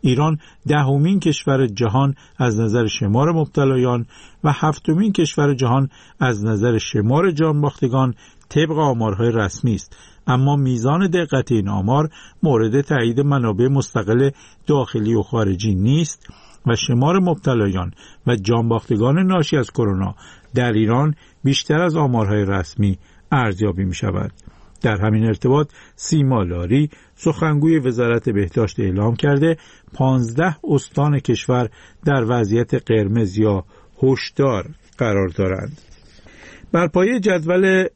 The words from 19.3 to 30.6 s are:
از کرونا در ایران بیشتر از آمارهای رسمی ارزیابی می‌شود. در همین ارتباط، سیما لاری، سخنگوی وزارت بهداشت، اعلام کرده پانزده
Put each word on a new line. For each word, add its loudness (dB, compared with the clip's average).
از -2
کرونا -2
در 0
ایران 0
بیشتر 0
از 0
آمارهای 0
رسمی -2
ارزیابی -2
می‌شود. -4
در 0
همین 2
ارتباط، 0
سیما 0
لاری، 0
سخنگوی 0
وزارت 0
بهداشت، -2
اعلام 0
کرده 2
پانزده 0